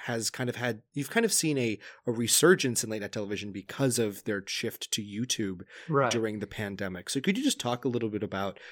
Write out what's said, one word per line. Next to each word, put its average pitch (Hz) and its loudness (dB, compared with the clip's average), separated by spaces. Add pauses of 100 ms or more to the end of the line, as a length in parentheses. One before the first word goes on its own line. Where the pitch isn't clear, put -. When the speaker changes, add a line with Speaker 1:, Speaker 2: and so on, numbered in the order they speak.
Speaker 1:
has 117 -2
kind 123 -4
of 120 -4
had, 117 -2 (100)
you've 139 -4
kind 233 2
of 208 2
seen 151 2
a, 113 2 (260)
a 123 0
resurgence 120 6
in 110 -6
late 107 -4
night 101 -6
television 101 -4
because 113 0
of 104 0
their 101 -2
shift - -6
to 113 -2
YouTube 101 -2 (260)
Speaker 2:
Right. 139 4
Speaker 1:
during 110 0
the 101 -4
pandemic. 98 -6
So 139 0
could 190 2
you 262 -2
just 277 2
talk 123 -2
a 135 0
little 113 0
bit 104 -2
about, 98 -4 (120)